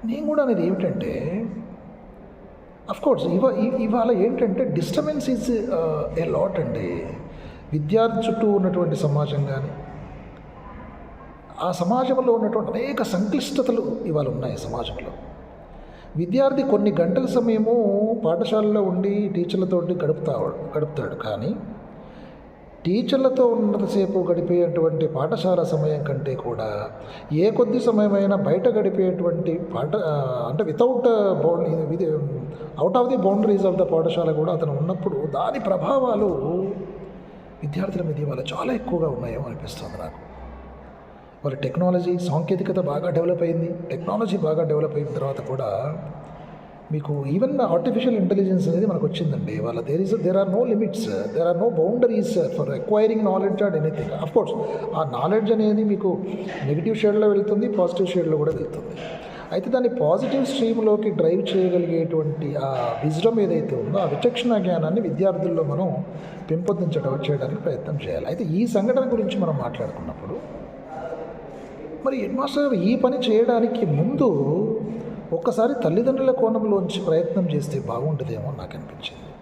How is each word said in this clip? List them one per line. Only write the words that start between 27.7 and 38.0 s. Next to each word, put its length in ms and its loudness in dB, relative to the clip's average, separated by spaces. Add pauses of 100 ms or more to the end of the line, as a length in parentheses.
సమయమైనా 560 4
బయట 320 2
గడిపేటువంటి 920 2 (140)
పాఠ-, 220 -2
ఆ, 540 0
అంటే 120 0
without, 340 2
uh, 500 4
bound-, 460 0
ఇది, 180 0 (720)
out 160 4
of 100 2
the 160 2
boundaries 400 4
of 80 4
the 80 4
పాఠశాల 480 2
కూడా 220 2
అతను 240 0
ఉన్నప్పుడు, 380 -2
దాని 440 -2
ప్రభావాలు 680 2 (1400)
విద్యార్థుల 380 -4